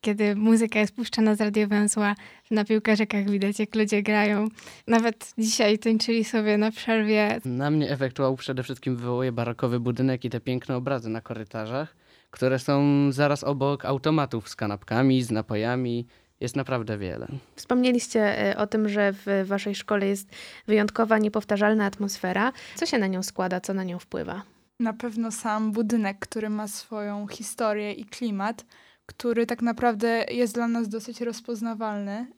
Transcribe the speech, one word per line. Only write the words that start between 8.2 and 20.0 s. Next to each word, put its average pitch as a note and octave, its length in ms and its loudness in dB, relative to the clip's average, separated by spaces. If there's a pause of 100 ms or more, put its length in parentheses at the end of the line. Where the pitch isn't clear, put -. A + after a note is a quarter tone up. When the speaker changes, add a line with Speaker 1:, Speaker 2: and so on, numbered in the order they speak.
Speaker 2:
przede C3 280 -4
wszystkim B2+ 320 -4
wywołuje B2 360 -2
barokowy A#2+ 480 -2
budynek B2+ 460 0
i A#2+ 40 -2
te A#2 100 -4
piękne B2+ 360 -4
obrazy B2 340 -4
na A2 120 -4
korytarzach, A2+ 760 -8 (360)
które B2+ 280 0
są C#3+ 520 4
zaraz C#3+ 320 2
obok C#3 420 0
automatów C3+ 640 0
z - 60 -12
kanapkami, B2 680 2
z A#2 80 -4
napojami. A#2+ 760 -2 (320)
Jest - 160 -6
naprawdę A#2 420 -2
wiele. F2 300 -6 (280)
Speaker 3:
Wspomnieliście, A#3 960 0
e, F#3+ 80 -2
o G#3 100 0
tym, G#3+ 220 0
że G3+ 240 2
w G3 320 -2
waszej G3 300 -2
szkole G3 320 0